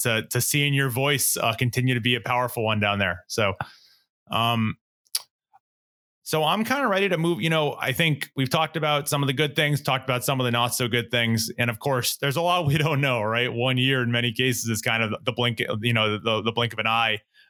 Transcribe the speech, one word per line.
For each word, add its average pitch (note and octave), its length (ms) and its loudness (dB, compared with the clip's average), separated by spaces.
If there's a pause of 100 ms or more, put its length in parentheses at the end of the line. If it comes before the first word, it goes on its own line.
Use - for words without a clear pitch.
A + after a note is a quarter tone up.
to, A2+ 280 0
to B2 140 -2
seeing C#3+ 320 0
your C3+ 160 2
voice, C3+ 480 0
uh, A2+ 160 0
continue B2+ 400 0
to A#2 80 -2
be B2 140 2
a A2+ 40 -2
powerful B2 440 -2
one G#2+ 160 0
down G2+ 180 0
there. F2+ 300 -2
So, G2+ 260 0 (760)
um, A2+ 460 0 (1500)
so D#3 160 0
I'm F#3+ 220 0
kinda C4 240 0
ready G3 220 2
to E3+ 80 0
move. E3+ 240 0
You E3 80 2
know, D3+ 280 0
I C3 140 -2
think D#3 420 0
we've C3 140 0
talked D#3+ 300 0
about D3 320 0
some C#3+ 120 0
of C#3 40 0
the C3+ 80 0
good C#3+ 200 0
things, D3 280 2
talked C3 220 -2
about B2 200 -2
some C3+ 160 0
of B2+ 40 0
the A#2+ 60 2
not A#2+ 240 0
so B2 140 0
good A2+ 220 -2
things. A2+ 480 0
And A#2+ 100 0
of A2 120 -4
course, B2+ 360 0
there's C#3 200 0
a E3+ 40 -2
lot F3 240 2
we C#3+ 140 2
don't D3 240 0
know, B2+ 180 2
right? A2+ 320 0
One B2+ 240 2
year C3 260 2
in A#2 80 0
many A#2+ 220 0
cases A#2 380 0
is A2 100 -2
kind A2+ 220 0
of A2 200 -4
the B2 100 -4
blink, A#2+ 280 0 (220)
you A#2+ 100 2
know, A2 240 2
the, A2 240 0
the A2+ 100 -2
blink A2+ 220 0
of A2 60 -12
an A2 80 -2
eye, A2+ 320 0 (320)